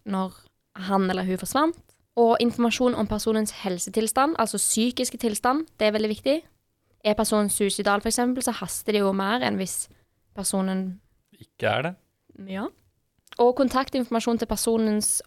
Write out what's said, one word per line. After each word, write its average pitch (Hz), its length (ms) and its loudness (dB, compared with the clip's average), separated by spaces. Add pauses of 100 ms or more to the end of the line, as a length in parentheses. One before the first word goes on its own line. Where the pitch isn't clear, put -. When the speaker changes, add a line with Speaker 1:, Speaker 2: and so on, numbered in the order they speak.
Speaker 1:
når 190 260 -2 (440)
han 190 340 0
eller 185 160 -2
hun 185 160 -2
forsvant, 302 340 0 (400)
og 233 240 6
informasjon 240 580 2
om 214 80 0
personens 214 460 0 (100)
helsetilstand, 220 760 0
altså 214 200 0
psykiske 247 600 0
tilstand, 247 500 0 (100)
det 214 80 2
er 214 80 4
veldig 214 220 0
viktig. 294 260 0 (600)
Er 214 100 4
personen 214 360 2
suicidal 202 500 0
for 226 100 -2
eksempel, 247 320 0
så 240 100 0
haster - 400 -6
det 208 120 2
jo 196 80 2
mer 196 340 0
enn 208 120 0
hvis - 300 -6 (460)
personen 190 680 -2 (380)
Speaker 2:
Ikke - 320 -4
er 113 120 0
det. 175 120 -4 (560)
Speaker 1:
Ja. 190 160 -6 (720)
Og 240 160 6
kontaktinformasjon 247 840 0
til 233 100 -4
personens 220 760 0